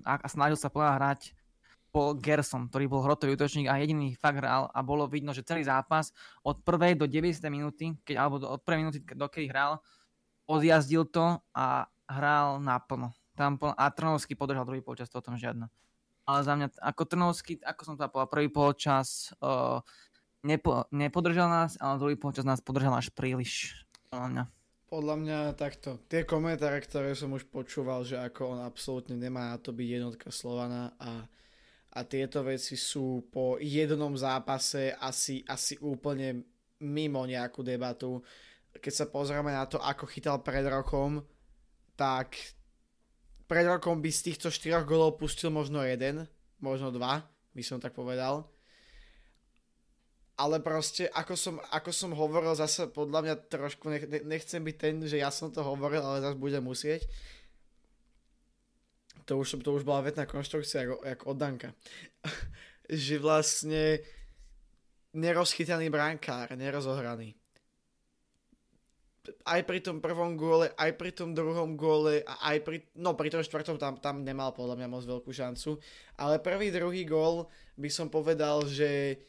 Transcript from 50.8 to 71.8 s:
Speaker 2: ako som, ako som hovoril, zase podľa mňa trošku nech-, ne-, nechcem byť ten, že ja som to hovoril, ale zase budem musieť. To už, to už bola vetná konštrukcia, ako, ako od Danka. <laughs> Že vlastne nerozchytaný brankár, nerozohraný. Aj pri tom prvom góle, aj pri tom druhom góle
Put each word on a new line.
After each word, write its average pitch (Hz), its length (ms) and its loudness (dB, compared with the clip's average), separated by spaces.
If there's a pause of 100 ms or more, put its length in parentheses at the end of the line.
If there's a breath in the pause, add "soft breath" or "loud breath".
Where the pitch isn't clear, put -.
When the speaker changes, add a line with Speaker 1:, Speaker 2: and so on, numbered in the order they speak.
Speaker 2:
ako 165 260 -4
som, 170 180 -4 (140)
ako 156 240 -4
som 170 240 -4
hovoril, 156 400 2
zase 151 320 0
podľa 147 320 0
mňa 156 140 0 (100)
trošku 143 480 -6
nech-, 147 160 -4
ne-, 147 160 -4
nechcem 156 400 -6
byť 156 140 -6
ten, 156 260 0
že 147 160 0
ja 139 80 2
som 143 240 -6
to 160 80 -4
hovoril, 139 400 0
ale 139 220 -2
zase 139 160 -2
budem 139 260 -2
musieť. 147 400 -2 (2250 loud breath)
To 135 80 0
už, 135 240 -4
to 147 80 -2
už 143 160 0
bola 139 160 2
vetná 147 240 -2
konštrukcia, 143 640 -4
ako, 127 60 -4 (100)
ako 131 240 -8
od 139 80 -4
Danka. 131 320 -4 (560 loud breath)
<laughs> - 640 -10
Že 147 320 -2
vlastne 156 800 2 (1120 loud breath)
nerozchytaný 165 800 2
brankár, 147 640 -2
nerozohraný. 131 800 -4 (2000)
Aj 170 160 2
pri 185 240 -4
tom 160 160 -6
prvom 170 320 -2
góle, 160 400 4
aj 160 240 0
pri 180 160 -8
tom 170 240 -6
druhom 160 400 -2
góle 151 480 4